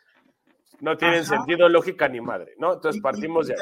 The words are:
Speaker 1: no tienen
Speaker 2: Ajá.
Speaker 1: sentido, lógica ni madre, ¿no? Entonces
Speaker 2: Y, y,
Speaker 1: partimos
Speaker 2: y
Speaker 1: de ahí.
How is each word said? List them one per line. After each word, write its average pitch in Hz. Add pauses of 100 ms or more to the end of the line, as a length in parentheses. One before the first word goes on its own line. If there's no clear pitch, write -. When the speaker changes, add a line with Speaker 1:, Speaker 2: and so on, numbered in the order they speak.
(800)
Speaker 1:
no 156
tienen 170
Speaker 2:
Ajá. 151
Speaker 1:
sentido, 170
lógica 170
ni 123
madre, 107
¿no? 170
Entonces 156
Speaker 2:
Y, -
y, 104
Speaker 1:
partimos 156
Speaker 2:
y -
Speaker 1:
de 123
ahí. -